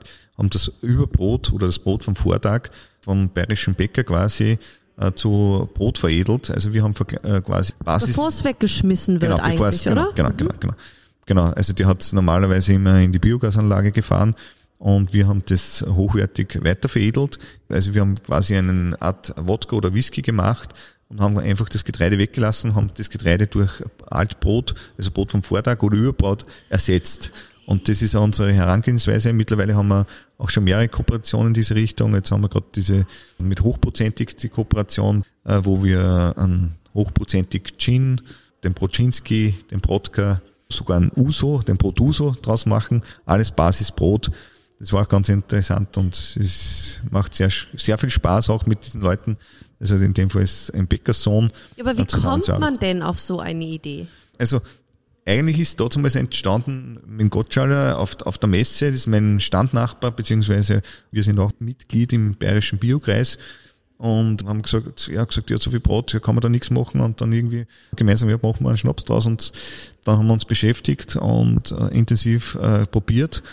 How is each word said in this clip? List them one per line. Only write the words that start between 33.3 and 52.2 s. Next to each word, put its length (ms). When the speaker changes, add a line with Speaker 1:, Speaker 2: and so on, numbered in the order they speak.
Speaker 1:
mit 240
Hochprozentig 720
die 140
Kooperation, 760
äh, 180
wo 220
wir 520
einen 380
Hochprozentig 840
Gin, 420
den 100
Broczynski, 800
den 100
Brodka, 600
sogar 260
einen 180
Uso, 460
den 160
Brot 240
Uso 420
draus 240
machen. 360
Alles 260
Basisbrot. 800
Das 120
war 120
auch 40
ganz 200
interessant 720
und 160
es 600
macht 240
sehr, 160
sehr 220
viel 120
Spaß 400
auch 160
mit 180
diesen 180
Leuten. 340
Also 180
in 180
dem 160
Fall 120
ist 320
ein 140
Bäckerssohn, 640
Speaker 2:
Ja, 80
aber 120
wie 60
Speaker 1:
äh, 40
zusammenzuarbeiten. 680